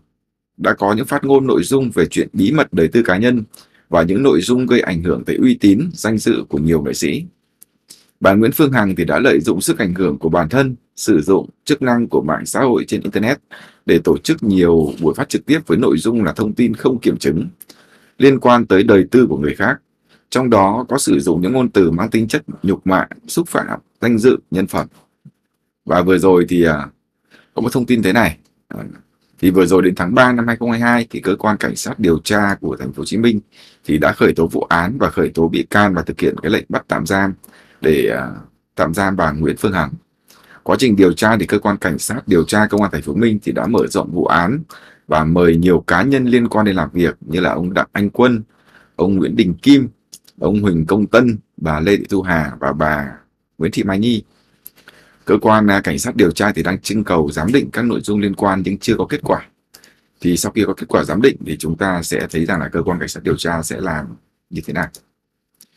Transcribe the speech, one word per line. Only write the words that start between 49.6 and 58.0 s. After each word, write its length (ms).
ông 220
Huỳnh 240
Công 220
Tân, 300
bà 220
Lê 180
Thị 120
Thu 120
Hà 380
và 140
bà 440
Nguyễn 140
Thị 120
Mai 160
Nhi. 240
Cơ 160
quan, 260
à, 140
cảnh 180
sát 160
điều 160
tra 200
thì 120
đang 160
trưng 240
cầu 280
giám 200
định 200
các 140
nội 160